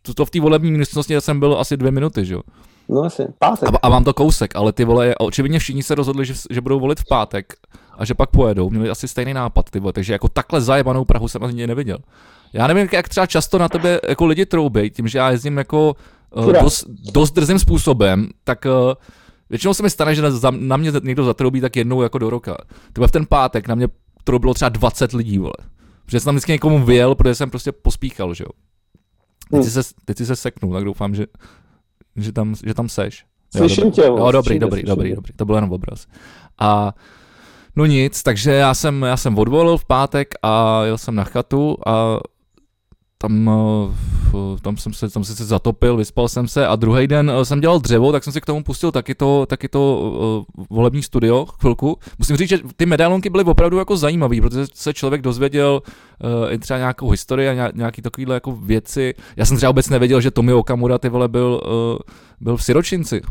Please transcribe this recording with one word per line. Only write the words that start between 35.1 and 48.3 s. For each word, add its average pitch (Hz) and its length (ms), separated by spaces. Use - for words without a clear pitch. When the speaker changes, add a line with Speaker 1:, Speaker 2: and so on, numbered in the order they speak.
Speaker 1:
dobrý. - 200
To 107 100
byl 107 100
jenom 104 160
obraz. - 360
A 104 340
no 151 100
nic, 139 380
takže 120 280
já 139 220
jsem, 139 280
já 127 160
jsem 110 200
odvolil 156 400
v - 80
pátek 139 480
a 110 420
jel 110 120
jsem 113 180
na 101 80
chatu 139 600
a 110 320
tam, 110 320
eh, 107 460
v-, 98 300
tam 101 160
jsem 107 160
se, 107 160
tam 104 140
jsem 107 120
se 113 100
zatopil, 117 520
vyspal 120 300
jsem 120 200
se 139 200
a 113 80
druhý 117 320
den, 147 240
eh, 120 40
jsem 143 140
dělal 165 200
dřevo, 120 320
tak 143 120
jsem 143 100